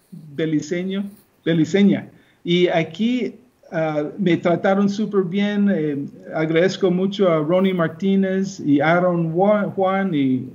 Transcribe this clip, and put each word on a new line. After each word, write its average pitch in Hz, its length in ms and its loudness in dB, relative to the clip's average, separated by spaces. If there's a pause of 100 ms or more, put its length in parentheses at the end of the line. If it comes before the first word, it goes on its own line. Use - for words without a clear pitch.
(360)
beliceño, 175 680 -4 (380)
beliceña. 165 640 2 (360)
Y 175 240 2
aquí, 214 680 -2 (360)
ah, 156 320 -2 (140)
me 175 200 2
trataron 196 520 2
súper 202 340 -2
bien. 202 500 0
Eh, 151 240 -2 (380)
agradezco 165 560 2
mucho 190 400 0
a 160 80 2
Ronnie 185 340 2
Martínez 190 880 -2
y 147 200 2
Aaron 170 540 2
Wa-, 196 420 2
Juan 190 380 0
y 131 420 0